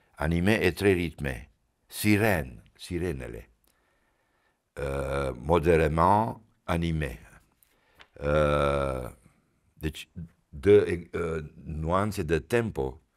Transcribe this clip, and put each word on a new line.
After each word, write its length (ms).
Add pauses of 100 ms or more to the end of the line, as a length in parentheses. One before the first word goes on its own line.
(160)
Anime 440
et 140
très 180
rythmé, 580 (360)
Sirène, 760 (140)
sirenele, 760 (1200)
uh, 640
Modérément 1040 (200)
animé. 560 (920)
Uh, 1000 (600)
deci, 360 (400)
dă, 380 (260)
uh, 320 (200)
nuanțe 580
de 160
tempo 640 (160)